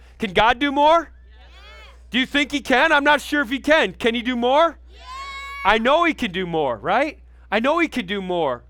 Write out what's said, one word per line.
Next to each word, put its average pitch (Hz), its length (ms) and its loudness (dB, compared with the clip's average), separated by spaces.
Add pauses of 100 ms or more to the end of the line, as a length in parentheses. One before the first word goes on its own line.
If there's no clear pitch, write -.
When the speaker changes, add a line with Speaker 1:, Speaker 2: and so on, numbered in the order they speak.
(180)
Speaker 1:
Can 196 160 -6
God 220 240 4
do 285 140 0
more? 302 400 2 (180)
Speaker 2:
Yes. - 220 -20 (580)
Speaker 1:
Do 220 80 -2
you 254 80 0
think 285 260 -2
he 285 100 -4
can? 269 300 2
I'm 285 120 2
not 294 180 2
sure 294 200 -2
if 214 80 -4
he 262 100 -4
can. 277 340 2
Can 226 220 -2
he 240 80 -4
do 247 120 -2
more? 269 440 2 (120)
Speaker 2:
Yes. - 100 -20 (640)
Speaker 1:
I 208 120 4
know 277 260 2
he 330 120 2
can 226 160 -6
do 180 160 -4
more, 147 300 -2
right? 180 420 -2 (320)
I 208 80 0
know 277 180 0
he 330 100 0
can 226 200 -6
do 202 120 -4
more. 165 500 -4